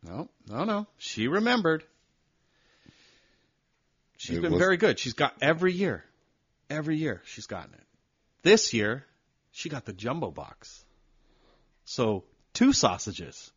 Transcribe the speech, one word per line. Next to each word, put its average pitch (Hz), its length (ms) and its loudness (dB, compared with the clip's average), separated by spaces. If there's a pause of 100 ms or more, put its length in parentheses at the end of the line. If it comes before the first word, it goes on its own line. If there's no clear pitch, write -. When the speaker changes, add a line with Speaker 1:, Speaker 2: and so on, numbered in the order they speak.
Speaker 1:
no, 92 260 -12 (200)
no, 117 160 -4
no. 208 320 -4
She - 320 -4
remembered. 196 560 2 (2250)
She's 170 220 -6
Speaker 2:
It - 40 -2
Speaker 1:
been 170 120 2
Speaker 2:
was 175 40 4
Speaker 1:
very 185 180 4
good. 170 220 2
She's 123 140 -6
got 143 280 0
every 165 320 2
year, 175 320 -2 (640)
every 151 280 -4
year 151 300 -4
she's - 200 -16
gotten - 280 -12
it. - 100 -20 (580)
This 208 320 6
year, 110 320 0 (460)
she - 160 -10
got 139 160 -10
the 107 80 -10
jumbo 110 400 -6
box. - 520 -18 (1000)
So 107 400 -2 (300)
two 269 180 6
sausages. - 840 -2